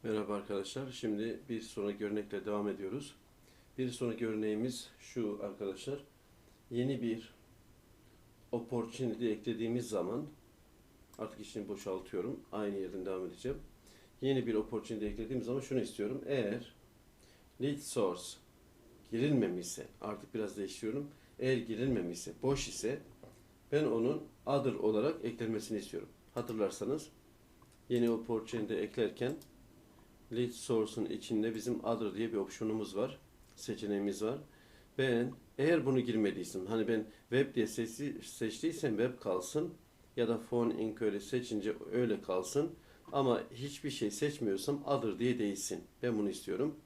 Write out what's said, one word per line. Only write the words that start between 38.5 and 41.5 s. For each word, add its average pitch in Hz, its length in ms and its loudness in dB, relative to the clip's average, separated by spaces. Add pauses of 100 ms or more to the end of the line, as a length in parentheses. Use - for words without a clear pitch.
web 123 240 2
kalsın 110 540 0 (420)
ya 120 120 2
da 113 100 2
phone 117 440 2
inquiry 107 380 0
seçince 107 540 0 (180)